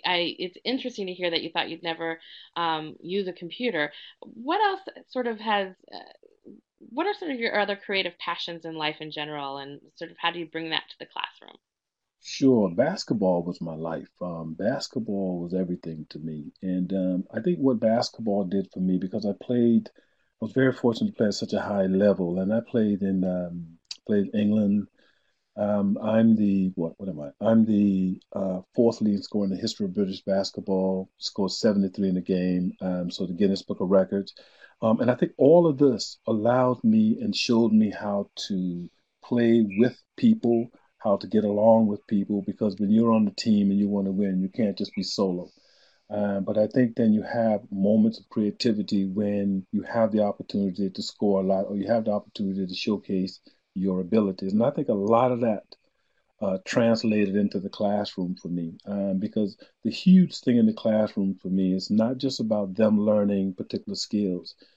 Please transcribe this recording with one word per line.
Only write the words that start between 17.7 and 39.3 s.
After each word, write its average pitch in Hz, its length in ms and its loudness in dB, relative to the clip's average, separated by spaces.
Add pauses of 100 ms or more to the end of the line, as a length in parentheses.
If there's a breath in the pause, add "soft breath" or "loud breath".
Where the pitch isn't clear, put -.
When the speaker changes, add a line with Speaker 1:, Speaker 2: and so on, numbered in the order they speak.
Speaker 2:
basketball 110 640 0
did 95 300 -2
for 92 80 -6
me, 92 180 2
because 101 260 -6
I 101 60 -2 (100)
played, 117 480 2
I - 560 -16
was 95 60 -6
very 131 220 2
fortunate 113 380 0
to - 60 -16
play 110 100 2
at 101 60 0
such - 200 -8
a 117 80 0
high 101 260 0
level, 95 520 2
and 98 140 0
I 113 60 0
played 107 420 0
in, 95 220 0
um, 87 540 -6 (280)
played 104 300 0
England. 104 520 2 (720)
Um, 104 400 0
I'm 113 380 4
the, 98 400 2
what, 82 220 -4
what 98 120 -10
am 76 100 -8
I? - 100 -10 (140)
I'm 113 220 6
the, 98 560 2 (120)
uh, 95 280 -4 (140)
fourth 117 260 2
leading 101 220 0
scorer 104 220 -4
in 98 40 -2
the 95 80 -4
history - 280 -6
of 92 100 -6
British 95 260 -4
basketball, 95 960 -2
scored - 340 -4
seventy-three 98 580 0
in 92 80 0
a 90 40 -2
game, 90 600 0
um, 90 280 -4
so 95 160 -6
the 90 80 -6
Guinness 98 300 2
Book - 180 -6
of 92 80 -2
Records. 95 460 2 (480 loud breath)
Um, 113 160 2
and 120 100 2
I 120 60 4
think - 220 -2
all 165 280 6
of 139 140 2
this 131 480 2
allowed 123 560 2
me 110 360 4
and 101 160 -4
showed 117 360 2
me 107 180 4
how 101 400 -4 (180)
to 90 400 -4 (360)
play 117 420 4 (140)